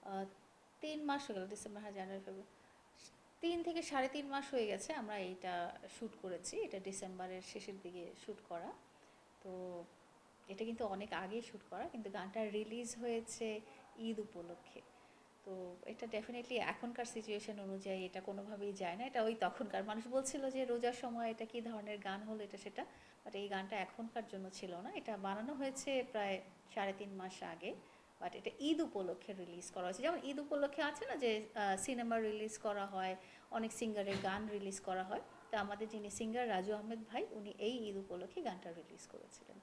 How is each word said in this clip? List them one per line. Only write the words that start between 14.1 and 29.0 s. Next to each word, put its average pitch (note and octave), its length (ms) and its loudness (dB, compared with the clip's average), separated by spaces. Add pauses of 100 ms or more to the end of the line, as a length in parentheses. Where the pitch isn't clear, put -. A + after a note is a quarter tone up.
উপলক্ষে। F3 600 -6 (640)
তো F#3 300 -4 (100)
এটা A3 300 -4
definitely A#3+ 420 0 (160)
এখনকার A#3+ 320 -2
সিচুয়েশন G#3+ 540 -2
অনুযায়ী F#3+ 460 0
এটা F#3 160 -4
কোনোভাবেই G3+ 520 -2
যায় F3+ 220 2
না, A3 100 -2
এটা C4 180 4
ওই A3 160 6
তখনকার G3+ 440 4
মানুষ G#3+ 240 -2
বলছিল C4+ 420 2
যে C4 160 4
রোজার A#3+ 280 4
সময় A#3 380 0
এটা A3+ 140 -2
কী A#3 160 -4
ধরনের G#3+ 360 -2 (100)
গান G3 160 0
হলো G#3+ 200 -2
এটা G3+ 140 -8
সেটা, G#3 280 -4 (400)
but G#3+ 100 -8
এই G3+ 120 -2
গানটা G3 280 0
এখনকার A3+ 560 -2
জন্য F#3+ 180 -4
ছিল F#3 260 -4 (100)
না। F4+ 140 -4
এটা A3 180 -2
বানানো G3+ 360 0
হয়েছে C4+ 580 2
প্রায় G3 300 2 (320)
সাড়ে G3 240 2
তিন G3+ 120 -4
মাস F#3 340 -6
আগে, F3 320 -4 (460)
but F3 180 -2
এটা - 200 -2
ঈদ D4+ 220 6
উপলক্ষে F#3+ 520 0